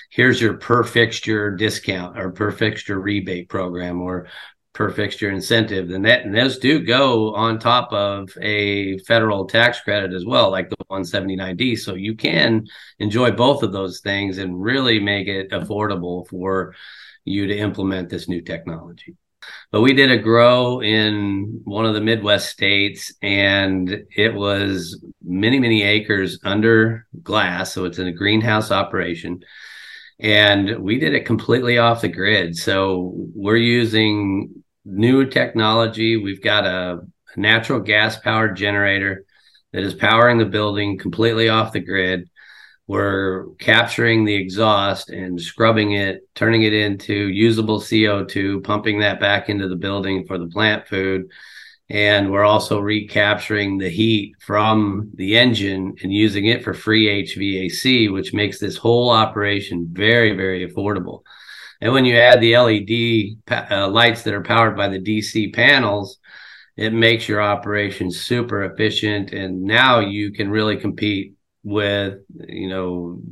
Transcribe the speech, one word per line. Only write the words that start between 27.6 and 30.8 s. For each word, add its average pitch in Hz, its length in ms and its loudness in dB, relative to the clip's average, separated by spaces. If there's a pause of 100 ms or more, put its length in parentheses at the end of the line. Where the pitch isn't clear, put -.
So 92 140 -6
it's 87 120 -8
in 92 80 -4
a 90 60 -4
greenhouse 107 580 2
operation. 87 720 -4 (760)
And 104 640 4